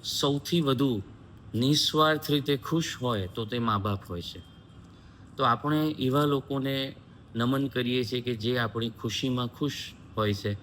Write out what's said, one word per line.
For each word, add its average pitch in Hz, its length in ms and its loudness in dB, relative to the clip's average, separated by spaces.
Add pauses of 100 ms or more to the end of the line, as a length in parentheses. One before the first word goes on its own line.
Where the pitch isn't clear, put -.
સૌથી 143 580 0
વધુ 131 420 2 (520)
નિસ્વાર્થ 151 760 4
રીતે 143 260 2
ખુશ 160 460 -2
હોય 110 240 0
તો 113 180 -6
તે 117 140 -4
મા 113 200 2
બાપ 98 300 -2
હોય 87 140 -6
છે. - 200 -12 (960)
તો 135 80 2
આપણે 151 540 2
એવા 131 260 4
લોકોને 135 720 0 (400)
નમન 131 300 2
કરીએ 123 380 0
છીએ 123 160 -2
કે 120 160 -4
જે 120 220 0
આપણી 113 320 -2
ખુશીમાં 123 560 -2
ખુશ - 460 -6 (240)
હોય 107 180 2
છે 101 280 -4